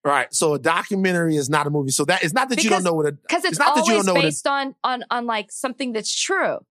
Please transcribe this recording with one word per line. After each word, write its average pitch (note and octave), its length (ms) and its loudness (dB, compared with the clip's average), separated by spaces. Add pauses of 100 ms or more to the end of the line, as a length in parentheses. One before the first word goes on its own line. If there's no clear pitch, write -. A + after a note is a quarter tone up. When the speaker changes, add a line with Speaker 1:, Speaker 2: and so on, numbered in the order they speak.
Speaker 1:
Right. C#3 320 0
So D#3 200 2
a C#3+ 40 -4
documentary E3+ 760 0
is C3+ 140 -2
not D3 160 2
a D3 40 -2
movie. C#3+ 200 0
So C#3+ 160 0
that, F3+ 180 2
it's D#3 80 -2
not C4 160 0
that A#3 160 0
you A3 60 0
don't F4+ 80 4
Speaker 2:
Because F3+ 60 -2
Speaker 1:
know F3 100 2
what D#3 100 2
a, D3 140 -2 (100)
Speaker 2:
'cause E4+ 160 0
it's F4+ 60 0
Speaker 1:
it's D#3+ 80 -4
not A3+ 160 4
that A3+ 120 2
you A3+ 60 2
Speaker 2:
always G#3 140 2
Speaker 1:
don't F#3+ 80 2
know - 0 -
what F3+ 100 4
a D#3+ 40 2
Speaker 2:
based D3 180 -4
on, C#4 360 -2
on, B3+ 280 -4
on, A#3+ 160 -4
like, G#3+ 260 -4
something B3+ 400 -6
that's A3 260 -4
true. D#4 380 0 (140)